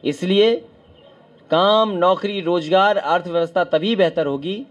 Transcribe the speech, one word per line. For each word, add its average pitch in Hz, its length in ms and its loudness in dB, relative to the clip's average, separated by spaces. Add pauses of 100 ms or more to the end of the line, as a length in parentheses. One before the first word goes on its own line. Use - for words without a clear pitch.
इसलिए 196 520 0 (960)
काम, 208 400 2
नौकरी, 190 500 0
रोजगार, 175 560 0
अर्थव्यवस्था 170 640 -2
तभी 175 320 0
बेहतर 165 300 0
होगी 160 460 -6